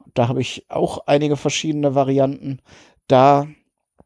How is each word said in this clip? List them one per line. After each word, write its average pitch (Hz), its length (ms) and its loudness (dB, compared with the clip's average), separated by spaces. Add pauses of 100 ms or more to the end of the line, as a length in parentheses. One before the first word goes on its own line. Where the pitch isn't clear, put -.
(140)
Da 120 160 0
habe 131 120 -2
ich - 280 -10
auch - 360 -6
einige 147 300 0
verschiedene 147 580 -4
Varianten. 135 680 -2 (480)
Da, 143 400 4 (580)